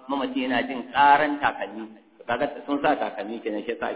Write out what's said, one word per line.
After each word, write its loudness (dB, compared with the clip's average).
mamaci -4
yana 0
jin -8
karan 6
takalmi. -4
Kaga 0
sun -2
sa 2
takalmi -6
kenan, -4
shi -4
yasa -4